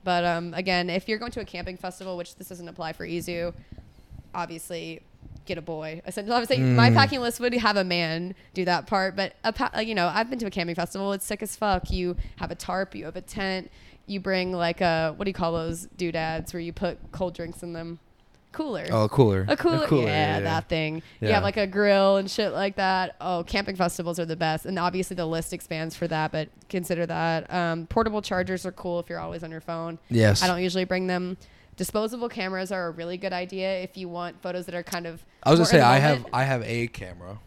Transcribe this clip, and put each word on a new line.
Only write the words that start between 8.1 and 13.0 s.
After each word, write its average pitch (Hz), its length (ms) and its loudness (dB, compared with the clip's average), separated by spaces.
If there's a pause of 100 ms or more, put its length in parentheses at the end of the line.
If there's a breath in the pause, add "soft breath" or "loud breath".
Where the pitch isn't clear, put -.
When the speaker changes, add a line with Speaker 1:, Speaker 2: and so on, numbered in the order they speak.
Speaker 1:
do 185 120 -2
that 175 220 2
part. 190 280 0
But, 190 180 -2 (100)
a 220 100 0
pa-, - 200 -2
like, 220 140 -2
you 220 80 -4
know, 175 120 4
I've 220 220 0
been 254 100 -4
to 226 60 -2
a 190 60 -2
camping 170 240 -2
festival. 196 380 -2
It's 190 120 -6
sick - 160 -6
as 214 140 -8
fuck. 196 360 0
You 180 240 0 (220 loud breath)
have 175 140 -6
a 170 40 -6
tarp. 190 400 -4
You 202 100 -10